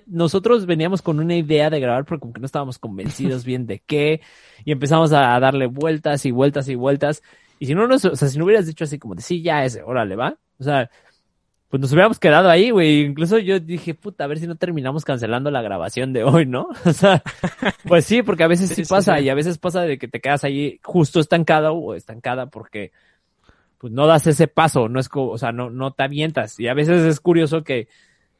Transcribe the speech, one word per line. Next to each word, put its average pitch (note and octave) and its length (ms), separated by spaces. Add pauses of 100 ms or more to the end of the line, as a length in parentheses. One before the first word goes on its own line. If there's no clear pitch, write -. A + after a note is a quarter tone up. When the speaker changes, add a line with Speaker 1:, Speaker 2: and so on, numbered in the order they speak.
Speaker 1:
nosotros F#3+ 600
veníamos F3 360
con D3+ 180
una E3+ 160
idea D#3 340
de D#3 100
grabar, B2+ 240
pero D#3 160
como A#2+ 120
que A2 80
no B2+ 60
estábamos C#3 320
convencidos B2 640
Speaker 2:
<laughs> - 20
Speaker 1:
bien B2+ 200
de G2+ 200
qué, D3+ 340 (440)
y D3+ 80
empezamos D3 400
a, C3+ 220
a B2 60
darle C3 260
vueltas D3 600
y C3+ 60
vueltas C3+ 360
y C3+ 60
vueltas, C#3 480 (360)
y C#3 80
si C3+ 80
no G#3 120
nos, B3+ 180
o F#3 120
sea, C#3+ 120
si C3+ 100
no D#3+ 60
hubieras G3+ 220
dicho D#3+ 180
así D3 140
como G#2+ 160
de, F2+ 80
"Sí, F3 200
ya D#3 220
ese, A#2+ 180
órale, G#2+ 340
va", C#3+ 200 (220)
o C3 60
sea, C3+ 260 (800)
pues C#3 120
nos C3+ 120
hubiéramos F#3+ 280
quedado F3 300
ahí, F#3 200
güey. D#3 320
Incluso D#3+ 360
yo F#3+ 220
dije, D#3+ 340
"Puta, G3 300
a - 40
ver D3+ 100
si E3 80
no E3+ 100
terminamos D3+ 480
cancelando B2 460
la C3 120
grabación G#2 500
de A#2 120
hoy", C#3 220
¿no? B2+ 240
<laughs> - 160
O F3 60
sea, F#3+ 300 (640)
pues E3 200
sí, A#3+ 160
porque F#3+ 220
a E3 40
veces F3 240
sí - 40
Speaker 2:
Sí, F#3 80
sí, - 60
Speaker 1:
pasa, F#3 280
Speaker 2:
sí. C#3+ 60
Speaker 1:
y C3+ 60
a C3 40
veces D#3 240
pasa F3+ 240
de D3 160
que B2 100
te D3 120
quedas C#3 240
ahí C#3 400
justo E3+ 360
estancado D#3 540
o D#3 200
estancada B2 520
porque, G#2+ 460 (840)
pues, A#2+ 140
no C3+ 140
das D#3 200
ese D#3 220
paso, D3+ 400
no B2+ 120
es B2+ 80
co-, C3+ 220
o A2 80
sea, A#2+ 140
no, A#2+ 180
no C3 220
te C#3 120
avientas. C#3+ 560
Y A#2 80
a B2 60
veces D#3+ 300
es D#3+ 160
curioso E3 440
que, B2 240 (520)